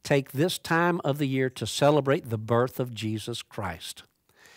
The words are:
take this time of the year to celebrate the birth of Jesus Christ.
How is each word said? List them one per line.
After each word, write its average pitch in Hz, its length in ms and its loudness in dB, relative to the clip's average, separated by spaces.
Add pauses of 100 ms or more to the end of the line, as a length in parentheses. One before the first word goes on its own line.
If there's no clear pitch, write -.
take 139 300 0
this 165 260 0
time 170 440 2
of 143 140 0
the 147 100 0
year 131 220 0
to - 160 -8
celebrate 139 640 2
the 113 80 -2
birth 117 420 0
of 123 140 -6
Jesus 110 480 -6
Christ. - 640 -10 (540)